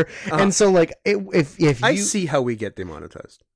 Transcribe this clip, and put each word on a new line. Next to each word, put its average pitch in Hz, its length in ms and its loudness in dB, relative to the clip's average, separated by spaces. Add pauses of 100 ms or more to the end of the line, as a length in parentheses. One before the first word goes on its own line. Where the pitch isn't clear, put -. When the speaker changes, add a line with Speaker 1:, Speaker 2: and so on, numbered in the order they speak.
(280)
Speaker 1:
Uh-huh. 170 100 -2
Speaker 2:
And 196 180 2
so, 202 160 4
like, 170 220 4 (100)
it, 202 140 0 (160)
if, - 260 0
if 147 240 2
Speaker 1:
I 226 60 4
Speaker 2:
you 202 120 0
Speaker 1:
see 202 260 -2
how 139 140 0
we 120 140 -2
get 104 220 -8
demonetized. 82 640 -14 (120)